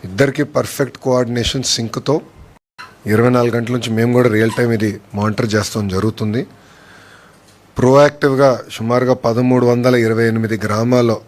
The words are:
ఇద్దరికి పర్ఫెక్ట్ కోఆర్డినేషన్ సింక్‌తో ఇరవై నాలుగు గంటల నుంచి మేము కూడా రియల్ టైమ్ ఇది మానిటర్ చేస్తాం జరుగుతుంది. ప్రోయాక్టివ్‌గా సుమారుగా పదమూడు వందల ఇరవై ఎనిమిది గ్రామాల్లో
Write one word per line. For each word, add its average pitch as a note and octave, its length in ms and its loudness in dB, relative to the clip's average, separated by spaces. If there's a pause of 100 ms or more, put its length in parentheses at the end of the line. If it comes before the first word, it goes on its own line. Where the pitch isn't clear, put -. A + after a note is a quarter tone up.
ఇద్దరికి C3 400 -2
పర్ఫెక్ట్ B2+ 600 -4
కోఆర్డినేషన్ B2 560 -2 (120)
సింక్‌తో A2+ 420 -4 (880)
ఇరవై A2+ 240 2
నాలుగు A#2+ 260 2
గంటల A#2+ 160 -4
నుంచి A#2 260 -4
మేము A#2+ 200 2
కూడా B2 180 4
రియల్ A2 220 2
టైమ్ A#2+ 200 2
ఇది G#2 220 -2 (140)
మానిటర్ G#2+ 400 -2
చేస్తాం G#2 340 -2
జరుగుతుంది. G#2+ 580 -4 (1300)
ప్రోయాక్టివ్‌గా C#3 720 4 (260)
సుమారుగా B2 380 0 (120)
పదమూడు B2 400 2
వందల B2 280 2 (120)
ఇరవై A2+ 260 0
ఎనిమిది A2+ 320 -2
గ్రామాల్లో A2+ 640 0